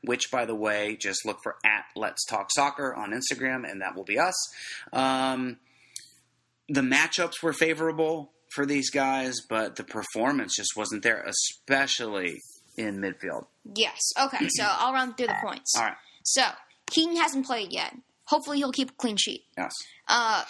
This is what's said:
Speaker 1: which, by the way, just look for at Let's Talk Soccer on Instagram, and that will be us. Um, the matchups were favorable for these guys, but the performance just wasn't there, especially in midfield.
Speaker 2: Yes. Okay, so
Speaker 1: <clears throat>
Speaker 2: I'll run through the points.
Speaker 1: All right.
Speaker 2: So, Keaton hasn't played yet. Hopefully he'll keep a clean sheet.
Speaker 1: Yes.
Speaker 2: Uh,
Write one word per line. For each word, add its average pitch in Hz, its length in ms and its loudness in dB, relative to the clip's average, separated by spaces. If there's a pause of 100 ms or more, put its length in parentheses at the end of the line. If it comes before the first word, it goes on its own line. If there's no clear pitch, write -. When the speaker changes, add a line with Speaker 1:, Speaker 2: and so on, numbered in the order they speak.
Speaker 1:
which, 123 260 0
by 123 140 0
the 113 100 -2
way, 104 400 0
just 101 320 -4
look 104 160 -4
for 104 220 -6
at 107 220 4 (100)
Let's - 300 -4
Talk 101 260 -2
Soccer 139 420 0
on 104 160 -6
Instagram, 131 580 -2
and 98 140 -8
that 90 140 -6
will 95 80 -8
be 104 140 0
us. 180 160 2 (580)
Um, 131 640 0 (1120)
the 139 140 2
matchups 156 600 2
were 165 120 2
favorable 160 760 0 (240)
for 143 100 0
these 139 260 0
guys, 135 580 0
but 110 280 0
the - 80 -10
performance 113 720 -2
just - 200 -2
wasn't 107 260 -4
there, 113 240 2
especially 107 1120 0 (360)
in 104 240 -4
midfield. 90 460 -6 (280)
Speaker 2:
Yes. 214 240 0 (240)
Okay, 277 280 0
so - 140 0
Speaker 1:
<clears throat> 208 40 2
Speaker 2:
I'll 247 240 2
run 254 220 0
through 240 140 0
the - 140 0
points. - 340 -4
Speaker 1:
All 117 60 2
right. 110 140 -2 (260)
Speaker 2:
So, - 200 4 (440)
Keaton 330 300 2
hasn't 277 300 2
played 214 260 -4
yet. - 220 -4 (300)
Hopefully 285 340 2
he'll 277 140 2
keep 262 180 0
a - 40 -20
clean 220 220 -2
sheet. - 280 0 (120)
Speaker 1:
Yes. - 160 -4 (340)
Speaker 2:
Uh, 220 440 4